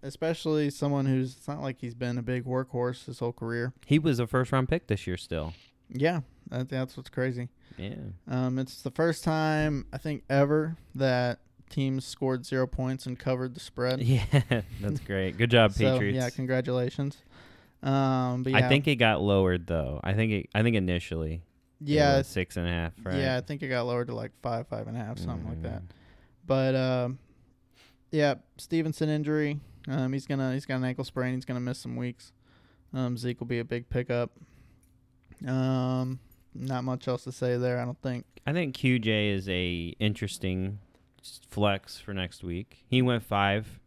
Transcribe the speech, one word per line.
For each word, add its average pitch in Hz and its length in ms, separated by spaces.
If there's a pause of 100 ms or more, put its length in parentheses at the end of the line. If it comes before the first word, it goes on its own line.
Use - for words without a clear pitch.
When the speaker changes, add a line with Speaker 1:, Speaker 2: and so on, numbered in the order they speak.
Speaker 1:
Especially 156 640
someone 143 360
who's, 131 320
it's - 100
not 147 140
like 135 180
he's 120 140
been 120 240
a 120 60
big 127 220
workhorse 127 600
his 123 140
whole 120 120
career. 120 400 (140)
Speaker 2:
He 147 140
was 151 200
a 120 80
first-round 131 400
pick 165 200
this - 200
year 90 80
still. 80 380 (360)
Speaker 1:
Yeah, 151 320 (280)
that, 127 200
that's 131 280
what's 131 120
crazy. 127 400 (280)
Speaker 2:
Yeah. 98 180 (320)
Speaker 1:
Um, 127 320
it's 131 220
the 135 100
first 160 320
time, 156 720
I - 40
think, 147 320
ever 151 460 (200)
that 123 440 (300)
teams 131 340
scored 131 420
zero 127 220
points 131 380
and 123 120
covered 127 360
the 120 60
spread. 127 420
Speaker 2:
<laughs> - 20
Yeah, 120 200 (580)
that's 104 200
great. 95 360
Good 117 140
job, 113 200
Speaker 1:
<laughs> - 20
So, 131 200
Speaker 2:
Patriots. 110 240
Speaker 1:
yeah, 127 140
congratulations. 127 840 (680)
Um, 131 600
but 131 120
Speaker 2:
I 117 40
Speaker 1:
yeah. 123 100
Speaker 2:
think 139 180
it 147 80
got 110 260
lowered, 92 460
though. 76 360
I 95 100
think 110 180
it, 101 240
I 107 80
think 117 120
initially 85 680 (360)
it 147 100
Speaker 1:
Yeah, 143 280
Speaker 2:
was 135 100
six - 300
and 87 100
a - 40
half, 85 220 (100)
right? 92 140
Speaker 1:
yeah, 131 200
I 127 40
think 143 200
it 139 60
got 123 180
lowered 123 220
to, 120 80
like, 113 160 (100)
five, 117 260
five 110 200
and 110 100
a - 20
half, 110 200
something - 280
like 80 160
that. 110 200
Speaker 2:
Mm. 90 40 (600)
Speaker 1:
But, 131 280
um, 127 440 (920)
yeah, 147 240 (220)
Stevenson 156 520
injury. 151 500 (280)
Um, 131 260
he's 135 140
gonna, 135 260
he's 139 140
got 131 80
an 127 80
ankle 127 200
sprain. 127 300
He's 127 120
gonna 123 140
miss 123 200
some 120 160
weeks. 123 380 (600)
Um, 123 240
Zeke 123 220
will 117 80
be 120 100
a 117 80
big 120 240
pickup. 120 400 (1160)
Um, 127 720 (340)
not 127 300
much 127 240
else 123 160
to 131 80
say 123 260
there, 123 220
I 120 60
don't 123 160
think. 123 240 (200)
Speaker 2:
I 139 80
think 160 220
Q 127 240
J 107 300
is 95 200
a 87 500
interesting 98 800 (400)
s-, - 200 (100)
flex 101 500
for - 140
next 92 300
week. 87 460
He 127 120
went 123 220
five 101 640